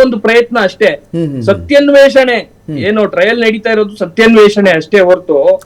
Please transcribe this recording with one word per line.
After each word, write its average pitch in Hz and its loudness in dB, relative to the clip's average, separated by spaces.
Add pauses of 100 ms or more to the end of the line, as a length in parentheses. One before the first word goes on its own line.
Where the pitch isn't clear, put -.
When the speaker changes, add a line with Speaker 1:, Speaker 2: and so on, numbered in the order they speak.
Speaker 1:
ಒಂದು 233 -2
ಪ್ರಯತ್ನ 233 0
ಅಷ್ಟೇ. - -2
Speaker 2:
ಹ್ಮ್, 165 -4
ಹ್ಮ್, 143 -8
ಹ್ಮ್. 127 -8
Speaker 1:
ಸತ್ಯಾನ್ವೇಷಣೆ 269 2
Speaker 2:
ಹ್ಮ್. - -12
Speaker 1:
ಏನು 208 -2
ಟ್ರಯಲ್ 220 -2
ನಡೀತಾ 226 -2
ಇರೋದು 214 -4
ಸತ್ಯಾನ್ವೇಷಣೆ 208 2
ಅಷ್ಟೇ 160 0
ಹೊರತು 180 0